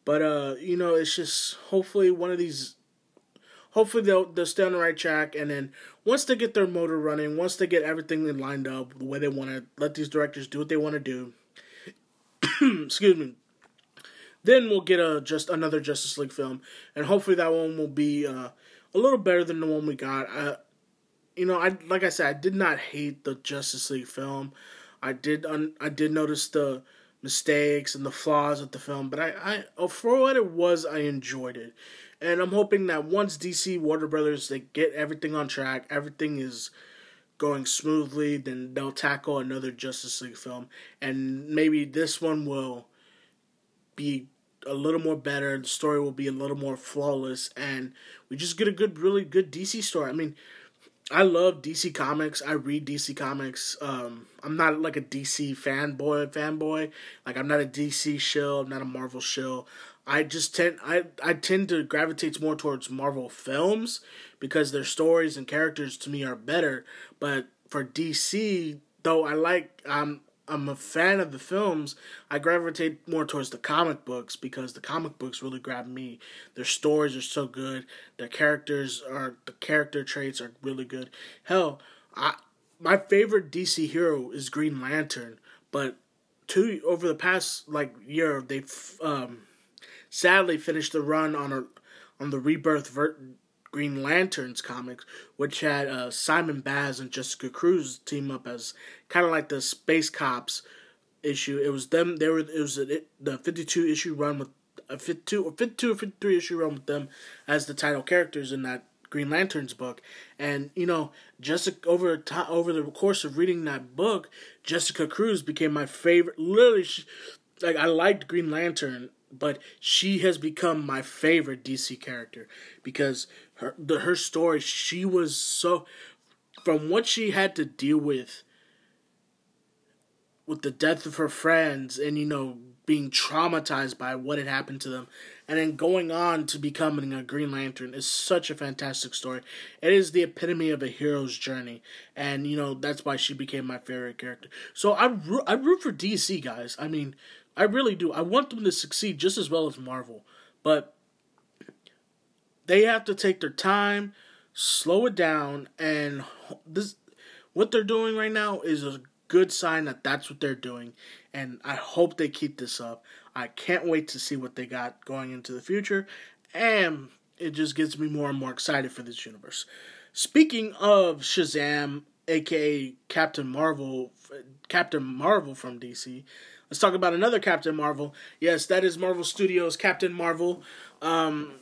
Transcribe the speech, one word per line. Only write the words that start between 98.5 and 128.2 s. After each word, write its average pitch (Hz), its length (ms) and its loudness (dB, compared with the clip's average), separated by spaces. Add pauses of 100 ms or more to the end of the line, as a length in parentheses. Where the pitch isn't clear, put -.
kinda 175 220 4
like 156 180 0
the 139 140 -4
Space 160 480 2
Cops - 520 -4 (640)
issue. 139 340 -2
It 143 120 2
was 135 180 -4
them, 170 300 2
they 156 100 2
were, 160 120 4
it 156 200 -4
was 143 180 -2
a, 139 180 -2
it, 156 120 -6 (140)
the 139 160 -4
fifty-two 170 500 -2
issue 156 260 0
run 147 260 -2
with, 135 100 -8 (400)
a 135 100 -10
fifty-two 175 460 -2
or 160 60 -4
fifty-two 233 420 -2
or - 20 0
fifty-three 202 400 0
issue 170 240 -2
run 156 140 0
with 135 120 -12
them 143 220 -4 (400)
as 147 180 0
the 147 80 -8
title 147 300 -2
characters 170 480 0
in 135 120 -4
that 127 200 -8 (260)
Green 143 200 -4
Lanterns 160 440 0
book. 123 280 -10 (360)
And, 143 380 -4
you 180 100 -2
know, 160 260 0 (280)
Jessica, 156 480 -2
over 170 300 4
ti-, 156 180 -10 (140)
over 170 240 2
the 156 100 0
course 190 400 0
of 143 140 -6
reading 170 280 2
that 131 300 -6
book, 190 340 0 (340)
Jessica 165 440 0
Cruz 202 340 0
became 151 300 0
my 147 140 0
favorite. 170 520 4
Literally, 202 460 8
she, - 220 -8 (560)
like, 165 160 2
I 151 80 4
liked 170 420 4
Green 170 240 0
Lantern, 143 580 -2 (200)
but 139 300 -2 (200)
she 190 400 2
has 180 180 4
become 156 480 0
my 135 160 -2
favorite 151 640 2
D 131 140 -4
C 127 180 -6
character 117 520 -12 (360)
because 135 440 -2 (280)
her, - 220 -8
the, 156 220 0
her 180 160 2
story, 165 460 2
she - 440 -4
was 175 320 2
so, - 480 0 (800)
from 156 260 2
what 220 160 2
she 220 260 0
had 190 260 2
to 151 80 0
deal 147 320 0
with, 143 460 -2 (2000)